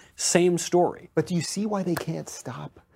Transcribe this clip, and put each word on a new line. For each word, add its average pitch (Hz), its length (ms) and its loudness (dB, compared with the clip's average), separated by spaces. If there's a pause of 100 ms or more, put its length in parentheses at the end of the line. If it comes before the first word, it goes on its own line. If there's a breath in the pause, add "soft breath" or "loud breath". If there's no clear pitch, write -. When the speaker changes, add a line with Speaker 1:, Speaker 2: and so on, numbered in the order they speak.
(140 loud breath)
Speaker 1:
same 175 420 4
story. - 600 2
Speaker 2:
But 160 100 2
do 180 80 -4
you 170 80 2
see 208 240 -4
why 208 160 -2
they 175 140 -2
can't 156 320 -8
stop? 143 500 -12 (180 soft breath)